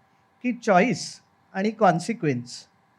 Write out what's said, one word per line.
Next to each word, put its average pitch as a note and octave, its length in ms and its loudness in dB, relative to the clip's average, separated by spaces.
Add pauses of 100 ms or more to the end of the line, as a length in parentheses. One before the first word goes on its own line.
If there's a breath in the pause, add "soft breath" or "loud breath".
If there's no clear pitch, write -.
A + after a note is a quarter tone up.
(440)
की B3 220 -4
चॉईस G3+ 540 2 (340)
आणि G3 160 -2
कॉन्सिक्वेन्स E3+ 800 0 (480)